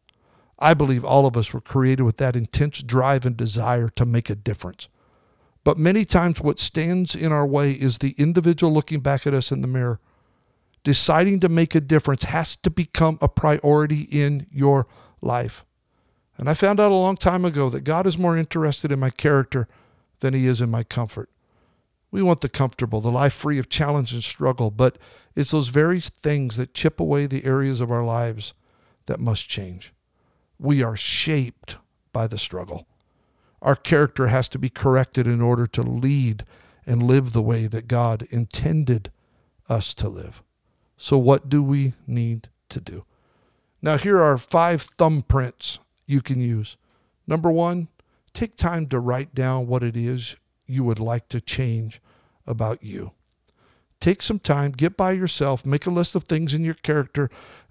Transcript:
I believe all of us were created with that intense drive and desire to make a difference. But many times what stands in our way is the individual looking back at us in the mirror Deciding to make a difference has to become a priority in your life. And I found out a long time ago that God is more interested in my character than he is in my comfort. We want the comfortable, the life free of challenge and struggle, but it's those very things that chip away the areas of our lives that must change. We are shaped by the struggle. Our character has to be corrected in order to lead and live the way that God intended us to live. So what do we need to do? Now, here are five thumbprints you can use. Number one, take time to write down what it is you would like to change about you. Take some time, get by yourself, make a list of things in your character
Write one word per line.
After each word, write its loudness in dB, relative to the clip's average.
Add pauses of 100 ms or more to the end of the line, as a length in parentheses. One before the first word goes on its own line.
(580)
I 6
believe 2
all 6
of 0
us 0
were -6
created 2
with 2
that 0
intense -2
drive 2
and -2
desire -2
to 0
make 0
a -4
difference. -8 (720)
But 2
many 4
times 2
what 0
stands -2
in 0
our 2
way 2
is 0
the -2
individual 2
looking 0
back -2
at 2
us 0
in -2
the -2
mirror -2 (840)
Deciding 4
to 4
make 2
a 4
difference 2
has -4
to -2
become 0
a 2
priority 2
in 0
your 2 (340)
life. -6 (760)
And -4
I 2
found 2
out 6
a 4
long 2
time 0
ago 0
that -6
God 0
is 0
more 0
interested -2
in -2
my 0
character 0 (520)
than 0
he 2
is 2
in 0
my -2
comfort. -8 (840)
We -2
want 4
the -2
comfortable, -2
the 0
life 2
free -4
of -4
challenge -2
and -6
struggle, -2
but 2 (360)
it's -2
those 0
very 2
things -4
that -6
chip -2
away 0
the -4
areas 0
of -4
our -2
lives -4 (540)
that -6
must -2
change. -12 (640)
We 0
are -4
shaped -4 (360)
by -2
the -8
struggle. -10 (760)
Our 2
character 2
has 2
to -10
be -4
corrected 0
in 0
order 2
to -4
lead -2 (400)
and 0
live 2
the 2
way 0
that -8
God 0
intended -2 (580)
us -4
to -6
live. -16 (540)
So 0
what 4
do 2
we 0 (120)
need -4 (200)
to -12
do? -14 (760)
Now, 0
here 4
are 6
five 0
thumbprints 0 (280)
you 2
can -2
use. -4 (500)
Number 0
one, 0 (460)
take -8
time -2
to -2
write -4
down -2
what -2
it -2
is -6 (300)
you -2
would -2
like -4
to -6
change -4 (460)
about -4
you. -12 (880)
Take 0
some -2
time, 0
get 0
by 2
yourself, -2
make -2
a -2
list 0
of -4
things -2
in -2
your -2
character -2 (400)